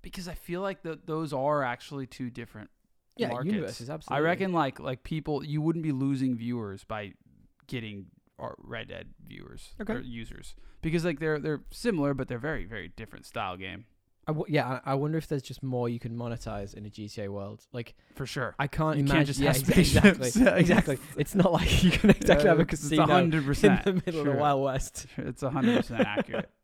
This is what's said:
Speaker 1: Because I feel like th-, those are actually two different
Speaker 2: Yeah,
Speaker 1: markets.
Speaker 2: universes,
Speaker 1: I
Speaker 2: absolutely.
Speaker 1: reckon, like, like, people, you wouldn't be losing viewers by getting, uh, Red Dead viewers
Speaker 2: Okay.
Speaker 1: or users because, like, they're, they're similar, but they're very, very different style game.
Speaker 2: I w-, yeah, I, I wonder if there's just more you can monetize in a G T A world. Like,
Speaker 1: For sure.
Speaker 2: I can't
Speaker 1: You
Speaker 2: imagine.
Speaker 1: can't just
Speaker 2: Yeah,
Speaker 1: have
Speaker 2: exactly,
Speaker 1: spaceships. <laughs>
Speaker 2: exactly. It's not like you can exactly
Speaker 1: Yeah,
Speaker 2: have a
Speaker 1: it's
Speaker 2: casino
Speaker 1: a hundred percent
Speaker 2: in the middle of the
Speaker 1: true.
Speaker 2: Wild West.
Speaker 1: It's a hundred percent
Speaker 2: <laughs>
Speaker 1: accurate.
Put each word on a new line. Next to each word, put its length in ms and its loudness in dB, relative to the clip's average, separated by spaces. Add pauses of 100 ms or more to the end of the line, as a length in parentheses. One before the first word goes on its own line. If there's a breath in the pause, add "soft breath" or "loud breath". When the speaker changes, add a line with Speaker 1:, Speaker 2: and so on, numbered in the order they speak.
Speaker 1:
Because 260 -12
I 60 -10
feel 260 -8
like 220 -6
th-, 240 -10
those 260 -4
are 320 0
actually 420 -8
two 240 -10
different 400 -16 (460)
Speaker 2:
Yeah, 140 -2
Speaker 1:
markets. 220 -4
Speaker 2:
universes, 380 -6
Speaker 1:
I 40 -8
Speaker 2:
absolutely. 300 -2
Speaker 1:
reckon, 280 0
like, 260 0
like, 240 -8
people, 420 -4
you 160 -4
wouldn't 220 0
be 100 -2
losing 440 0
viewers 480 -8
by 300 -10 (520)
getting, 400 -10 (320)
uh, 200 -10
Red 300 -14
Dead 200 -14 (160)
viewers 560 -18
Speaker 2:
Okay. 140 -6
Speaker 1:
or 60 -6
users 540 -14 (280 soft breath)
because, 220 -2
like, 160 -2
they're, 180 -2
they're 320 -4
similar, 440 -2
but 140 -6
they're 100 -6
very, 280 -6
very 220 -12
different 360 -16
style 320 -8
game. 300 -12 (420)
Speaker 2:
I 40 -4
w-, 200 -4
yeah, 320 -2
I, 80 -4
I 20 0
wonder 240 -2
if 100 -8
there's 140 -4
just 200 -14
more 260 -4
you 120 -4
can 160 -10
monetize 580 -8
in 100 -14
a 60 -12
G 180 -12
T 140 -10
A 100 -8
world. 400 -12
Like, 220 -10 (200 soft breath)
Speaker 1:
For 120 -8
sure. 320 -6
Speaker 2:
I 80 -2
can't 300 0
Speaker 1:
You 80 2
Speaker 2:
imagine. 120 2
Speaker 1:
can't 100 4
just 140 -4
Speaker 2:
Yeah, 120 4
Speaker 1:
have 260 4
Speaker 2:
exactly, 520 6
Speaker 1:
spaceships. 260 6
<laughs> 40 4
Speaker 2:
exactly. 380 4 (180)
It's 180 -2
not 180 6
like 300 4
you 100 6
can 180 6
exactly 340 6
Speaker 1:
Yeah, 60 8
Speaker 2:
have 80 6
a 40 4
Speaker 1:
it's 100 0
Speaker 2:
casino 320 2
Speaker 1:
a 20 4
hundred 400 4
percent 400 6
Speaker 2:
in 100 2
the 80 0
middle 160 -2
of 60 -2
the 60 2
Speaker 1:
true. 80 0
Speaker 2:
Wild 240 4
West. 420 -4 (100)
Speaker 1:
It's 280 -8
a 60 -2
hundred 260 2
percent 240 -2
Speaker 2:
<laughs> 60 4
Speaker 1:
accurate. 440 -6 (140)